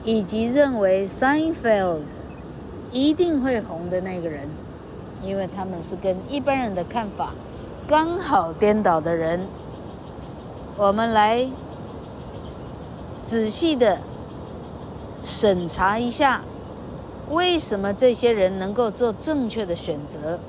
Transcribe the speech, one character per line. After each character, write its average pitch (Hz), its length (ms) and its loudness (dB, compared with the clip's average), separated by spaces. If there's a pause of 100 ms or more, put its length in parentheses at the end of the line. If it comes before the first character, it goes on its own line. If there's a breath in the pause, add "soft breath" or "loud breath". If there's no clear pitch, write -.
以 220 180 2
及 214 240 0
认 262 320 4
为 190 280 4
Seinfeld 226 960 2 (880)
一 277 200 4
定 311 300 2
会 254 180 2
红 175 300 -6
的 180 100 2
那 185 200 -4
个 165 80 -4
人， 151 200 -6 (720)
因 196 140 -2
为 190 180 -2
他 196 100 -4
们 185 180 -6
是 180 140 -6
跟 185 200 0 (140)
一 277 100 -2
般 269 180 2
人 226 160 -2
的 180 100 -2
看 220 260 -4
法 165 220 -4 (540)
刚 320 320 4
好 190 340 2
颠 208 300 4
倒 175 180 6
的 165 140 0
人。 165 260 0 (1400)
我 202 140 6
们 226 220 2
来 220 340 6 (1800)
仔 - 260 2
细 330 260 2
地 220 220 6 (1200)
审 180 460 4
查 190 300 2
一 240 120 0
下， 247 320 4 (880)
为 349 280 4
什 220 200 0
么 196 140 0
这 247 220 6
些 240 180 4
人 190 260 4
能 190 140 -2
够 226 180 2
做 233 220 0
正 285 360 -2
确 220 180 -2
的 170 100 -2
选 160 300 -4
择？ 151 320 -6 (100)